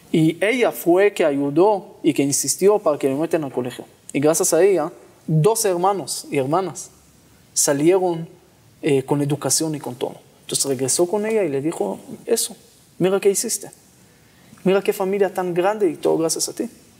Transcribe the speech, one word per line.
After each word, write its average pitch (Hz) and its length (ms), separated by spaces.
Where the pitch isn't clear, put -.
Y 165 340
ella 220 280
fue 190 400
que 196 120
ayudó 151 800
y 147 120
que 143 80
insistió 147 560
para 151 200
que 139 100
me 135 80
metan 160 280
al 131 80
colegio. 123 320
Y 147 80
gracias 160 340
a 165 80
ella, 185 300
dos 196 380
hermanos 180 680
y 165 80
hermanas 151 520
salieron, 165 760
eh, 135 220
con 147 180
educación 143 520
y 139 60
con 127 140
todo". - 200
Entonces - 240
regresó 135 400
con 208 200
ella 220 160
y 175 60
le 139 120
dijo 160 380
eso, 226 280
"Mira 190 220
qué 202 100
hiciste, - 400
mira 190 200
qué 208 100
familia 196 400
tan 180 220
grande 196 360
y 143 60
todo 156 220
gracias 160 300
a - 40
ti". - 160